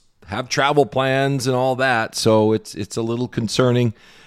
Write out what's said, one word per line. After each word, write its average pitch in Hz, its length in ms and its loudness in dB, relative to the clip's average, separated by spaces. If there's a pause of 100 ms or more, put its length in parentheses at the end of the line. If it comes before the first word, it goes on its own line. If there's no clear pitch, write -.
(280)
have 123 200 -8
travel 143 380 2
plans 135 640 0
and 127 80 0
all 127 200 0
that. 123 400 -2
So 110 380 4
it's, - 220 -6
it's - 200 -10
a 117 60 -4
little 117 260 -4
concerning. 120 680 0 (340)